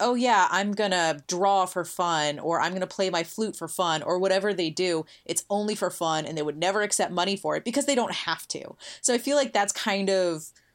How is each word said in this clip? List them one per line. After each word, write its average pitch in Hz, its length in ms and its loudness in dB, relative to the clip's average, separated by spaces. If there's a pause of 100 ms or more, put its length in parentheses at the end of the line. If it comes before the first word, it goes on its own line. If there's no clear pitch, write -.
"Oh 240 140 2
yeah, 240 360 4
I'm 202 220 0
gonna 180 540 0
draw 190 400 2
for 180 180 -4
fun," 156 540 0
or, 151 240 0
"I'm 165 100 0
gonna 185 140 -2
play 190 240 -2
my 170 140 0
flute 208 320 -6
for 165 120 -10
fun," 160 340 0
or 180 160 0
whatever 190 360 2
they 170 160 0
do. 165 340 0 (220)
It's - 240 -4
only 208 240 0
for 185 160 -2
fun, 160 340 -2
and 160 140 -6
they - 20 -2
would 151 160 -4
never 185 240 2
accept 202 320 0
money 185 240 0
for 151 200 -2
it 156 100 -6
because 254 180 0
they 285 100 2
don't 208 200 0
have - 340 -4
to. - 260 -10 (280)
So - 100 2
I 240 60 2
feel 269 180 0
like 277 160 2
that's 202 220 2
kind 196 340 0
of 175 380 0 (280)